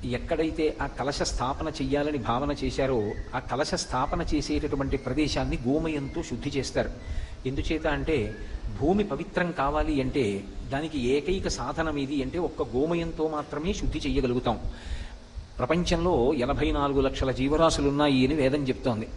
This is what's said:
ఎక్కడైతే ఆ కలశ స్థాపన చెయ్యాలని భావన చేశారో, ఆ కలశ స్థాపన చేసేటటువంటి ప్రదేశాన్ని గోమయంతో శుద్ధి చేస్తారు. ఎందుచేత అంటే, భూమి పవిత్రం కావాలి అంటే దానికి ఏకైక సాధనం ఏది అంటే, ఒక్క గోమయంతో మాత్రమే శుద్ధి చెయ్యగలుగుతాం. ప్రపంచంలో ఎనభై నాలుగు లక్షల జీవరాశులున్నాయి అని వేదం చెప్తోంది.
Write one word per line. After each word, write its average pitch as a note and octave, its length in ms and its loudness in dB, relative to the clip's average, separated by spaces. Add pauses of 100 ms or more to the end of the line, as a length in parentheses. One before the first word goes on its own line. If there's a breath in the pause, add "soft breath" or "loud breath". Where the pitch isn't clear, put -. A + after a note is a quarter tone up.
ఎక్కడైతే D#3 760 0
ఆ C#3 60 -2
కలశ C3+ 340 -2
స్థాపన D#3 460 -2
చెయ్యాలని C#3+ 500 0
భావన B2 340 0
చేశారో, C3 600 0 (240)
ఆ C3+ 40 0
కలశ C3+ 360 -2
స్థాపన C#3+ 460 -2
చేసేటటువంటి C#3+ 760 0
ప్రదేశాన్ని C3+ 600 0 (100)
గోమయంతో D3+ 560 0
శుద్ధి B2+ 260 -6
చేస్తారు. - 400 0 (560 loud breath)
ఎందుచేత D3+ 420 -2
అంటే, C#3 480 0 (460 loud breath)
భూమి G3 220 4
పవిత్రం E3+ 480 -2
కావాలి D3+ 500 2
అంటే A#2 420 0 (260)
దానికి C#3 380 -2
ఏకైక F3+ 400 2
సాధనం D3 500 -2
ఏది C#3 260 -2
అంటే, E3 160 -4
ఒక్క D#3 220 -2
గోమయంతో D#3+ 680 0
మాత్రమే D3+ 460 -2
శుద్ధి C#3 260 0
చెయ్యగలుగుతాం. B2+ 600 2 (1000 loud breath)
ప్రపంచంలో E3 760 4
ఎనభై C#3 380 2
నాలుగు C#3 300 2
లక్షల C3+ 300 2
జీవరాశులున్నాయి C#3+ 920 4
అని C#3+ 100 2
వేదం C3+ 320 2
చెప్తోంది. A#2 500 0